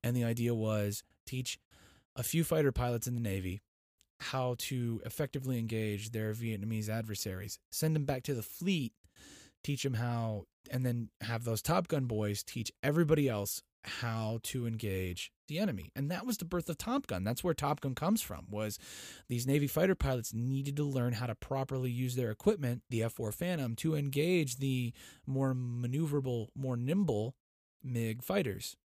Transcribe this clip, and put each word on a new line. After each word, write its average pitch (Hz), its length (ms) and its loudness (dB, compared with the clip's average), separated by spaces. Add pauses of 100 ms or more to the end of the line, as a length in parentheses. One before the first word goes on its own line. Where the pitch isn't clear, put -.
And 123 120 2
the 120 80 4
idea 117 320 2
was 107 480 2 (240)
teach 127 320 -4 (560)
a 120 80 -4
few 165 200 2
fighter 151 280 6
pilots 123 340 0
in 123 80 -2
the 120 80 0
Navy 95 400 0 (580)
how 127 380 0
to 120 480 -2
effectively 131 540 -2
engage 110 500 -2
their 110 240 -2
Vietnamese 110 560 -2
adversaries, 104 680 -4 (100)
send 156 260 2
them 147 100 2
back 131 180 -2
to 147 100 -2
the 117 80 -2
fleet, 170 520 0 (680)
teach 143 220 -2
'em 135 80 2
how, 113 520 0 (260)
and 127 120 0
then 120 260 0 (120)
have 113 220 -2
those 113 180 0
Top 175 260 2
Gun 139 180 2
boys 107 360 0
teach - 300 -6 (100)
everybody 151 480 4
else 101 320 -2 (220)
how 113 600 -4
to 120 240 -2
engage 95 640 -2 (160)
the 151 100 -6
enemy. 139 380 -2
And 143 160 0
that 180 120 -4
was 247 140 -2
the 170 80 -4
birth 175 240 -2
of 156 80 -4
Top 262 300 -2
Gun. 92 160 -2
That's 117 200 -2
where 170 120 2
Top 147 260 0
Gun 131 140 -2
comes 202 260 2
from, 80 260 -10
was 104 300 -2 (500)
these 123 200 0
Navy 143 180 4
fighter 180 300 4
pilots 127 400 0
needed 135 400 -2
to 147 80 0
learn 127 300 2
how 120 120 -2
to 117 80 -2
properly 131 560 -2
use 123 260 -2
their 123 140 2
equipment, 127 600 2
the 113 100 2
F 113 120 0
four 110 180 -2
Phantom, 147 460 0
to 160 180 2
engage 143 600 2
the 127 360 0 (320)
more 135 300 2
maneuverable, 127 1000 0
more 127 220 -2
nimble 131 560 2 (500)
mig 117 380 -2
fighters. 160 640 -2